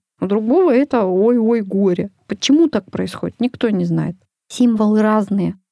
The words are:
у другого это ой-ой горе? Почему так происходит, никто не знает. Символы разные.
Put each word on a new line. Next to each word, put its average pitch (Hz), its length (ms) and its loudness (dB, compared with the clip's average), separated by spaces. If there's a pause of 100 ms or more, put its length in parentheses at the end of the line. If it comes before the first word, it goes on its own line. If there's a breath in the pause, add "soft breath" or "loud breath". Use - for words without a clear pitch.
(200)
у 185 80 -4
другого 240 440 2
это 240 340 0
ой-ой 220 560 2
горе? 190 480 -2 (180)
Почему 294 400 2
так 214 240 -4
происходит, - 480 -8
никто 240 300 -2
не 180 160 -2
знает. 165 300 -4 (340)
Символы 214 520 2
разные. 202 540 0 (160)